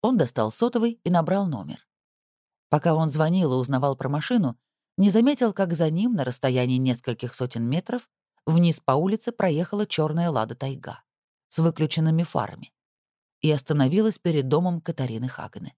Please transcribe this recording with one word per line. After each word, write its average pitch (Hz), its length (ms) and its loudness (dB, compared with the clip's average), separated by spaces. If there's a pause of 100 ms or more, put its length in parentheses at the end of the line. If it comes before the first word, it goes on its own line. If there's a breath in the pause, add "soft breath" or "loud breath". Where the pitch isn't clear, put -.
Он 240 160 2
достал 120 340 0
сотовый 233 520 -2
и 160 60 -2
набрал 180 380 2
номер. 101 400 -8 (800)
Пока 151 240 2
он 160 160 0
звонил 156 440 2
и - 20 2
узнавал 135 400 0
про 127 140 -6
машину, 147 480 0 (400)
не 196 120 6
заметил, 233 440 2
как 180 200 -2
за 160 160 2
ним 208 240 0
на 156 100 0
расстоянии 127 540 0
нескольких 123 560 -2
сотен 120 300 -4
метров 175 460 -4 (360)
вниз 165 340 4
по - 120 -2
улице 196 400 0
проехала 190 560 -2
черная 160 420 0
«Лада 123 260 -2
Тайга» - 460 -10 (480)
с - 100 -4
выключенными 160 640 2
фарами - 500 -6 (680)
и 151 100 2
остановилась 151 680 2
перед 151 280 0
домом 170 340 0
Катарины 127 460 -6
Хагены. - 500 -12